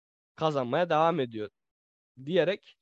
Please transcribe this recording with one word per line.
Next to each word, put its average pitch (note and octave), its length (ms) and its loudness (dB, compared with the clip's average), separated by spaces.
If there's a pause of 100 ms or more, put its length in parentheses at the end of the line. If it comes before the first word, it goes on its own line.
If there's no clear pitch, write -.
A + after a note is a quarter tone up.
(360)
kazanmaya D3+ 540 0
devam E3 300 2
ediyor A2+ 300 -6 (760)
diyerek F3 560 -2